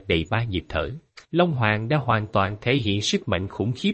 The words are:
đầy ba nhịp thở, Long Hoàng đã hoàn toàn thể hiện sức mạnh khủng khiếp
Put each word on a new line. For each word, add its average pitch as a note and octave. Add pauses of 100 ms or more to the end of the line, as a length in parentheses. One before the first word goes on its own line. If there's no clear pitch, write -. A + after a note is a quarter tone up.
đầy E2
ba A2+
nhịp F#2
thở, D#2+ (400)
Long E3+
Hoàng A2
đã D3
hoàn A#2
toàn G2+
thể B2
hiện G#2
sức F#3+
mạnh F#2+
khủng G#2+
khiếp G3